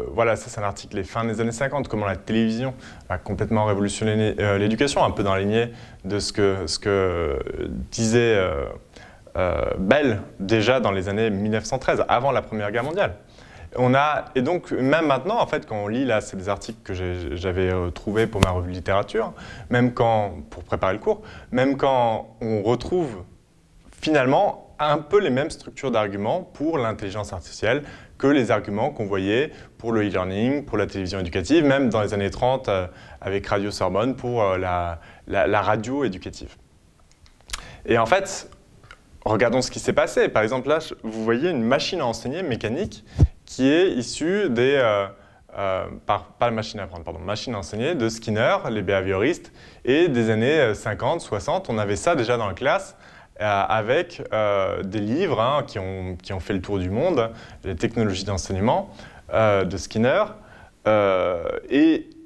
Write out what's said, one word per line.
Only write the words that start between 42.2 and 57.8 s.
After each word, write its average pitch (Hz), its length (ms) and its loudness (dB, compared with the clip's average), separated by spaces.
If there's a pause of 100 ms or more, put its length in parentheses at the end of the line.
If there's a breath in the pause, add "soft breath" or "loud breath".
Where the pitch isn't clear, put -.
mécanique 131 600 -4 (420 loud breath)
qui 131 240 2
est 170 220 4
issue 175 580 -2
des, 123 260 4
euh, 104 300 2 (500 loud breath)
euh, 95 300 -2 (220)
par, 104 260 0
pas 120 140 0
la 117 40 0
machine 110 280 -6
à 98 40 -8
apprendre, 87 200 -12
pardon, 82 160 -10
machine 101 340 -6
à 104 60 -6
enseigner 117 340 -4
de 117 160 0
Skinner, 113 480 0 (140)
les 107 100 -4
behavioristes, 98 720 0 (320 loud breath)
et 151 240 4
des 117 240 2
années, 123 280 4
euh, 113 140 4
cinquante, 117 480 -2
soixante, 156 480 -4
on 113 80 -2
avait 104 180 0
ça 170 200 2
déjà 120 220 2
dans 110 100 -2
la 92 80 -6
classe, 160 420 -2 (440 loud breath)
euh, 101 280 2
avec, 113 540 0 (100)
euh, 98 480 2
des 98 160 -6
livres, 120 420 0
hein, 135 280 2
qui - 100 -10
ont, 95 380 -6
qui - 180 -10
ont 95 60 -4
fait 101 140 -4
le 95 80 0
tour 101 180 -2
du 92 100 -2
monde, 120 400 0 (340 loud breath)
les 98 120 -6
technologies 104 480 0